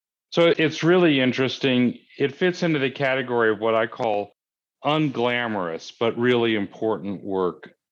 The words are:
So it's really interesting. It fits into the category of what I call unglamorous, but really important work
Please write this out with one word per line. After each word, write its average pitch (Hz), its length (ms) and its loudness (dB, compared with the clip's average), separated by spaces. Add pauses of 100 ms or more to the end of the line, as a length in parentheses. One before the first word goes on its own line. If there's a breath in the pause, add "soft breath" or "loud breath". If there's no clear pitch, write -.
(320)
So 170 260 4
it's 160 240 0
really 165 380 4
interesting. 127 800 0 (180)
It 135 160 -2
fits 180 300 -2
into 160 160 0
the 135 100 -2
category 127 640 0
of 101 80 -2
what 113 160 0
I 113 100 2
call 107 460 -4 (520)
unglamorous, 120 1160 -2
but 113 180 0
really 120 380 2
important 101 680 -4
work 95 500 -4 (180)